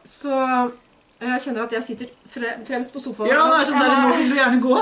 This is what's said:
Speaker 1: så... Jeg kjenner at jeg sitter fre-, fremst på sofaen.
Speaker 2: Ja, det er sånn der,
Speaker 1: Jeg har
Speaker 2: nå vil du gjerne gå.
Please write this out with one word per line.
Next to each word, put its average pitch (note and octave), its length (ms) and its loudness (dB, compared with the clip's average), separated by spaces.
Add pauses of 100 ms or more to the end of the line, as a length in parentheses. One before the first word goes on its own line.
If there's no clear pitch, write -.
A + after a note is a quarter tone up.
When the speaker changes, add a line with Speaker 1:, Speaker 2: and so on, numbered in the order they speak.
Speaker 1:
så... C#4 340 -6 (840)
Jeg B3+ 220 -4
kjenner A#3 220 -6
at A#3 80 -8
jeg A3+ 120 -4
sitter A#3+ 280 -12 (160)
fre-, A#3 260 -8 (120)
fremst B3+ 280 -6
på C#4 80 -10
sofaen. G#3+ 280 -4
Speaker 2:
Ja, C#4+ 200 4
det D#4+ 120 4
er C#4+ 100 0
sånn C4 80 2
der, B3+ 100 4
Speaker 1:
Jeg C4+ 120 4
har B3+ 80 4
Speaker 2:
nå B3 80 2
vil B3+ 120 2
du C#4+ 120 0
gjerne B3 200 4
gå. C4 200 2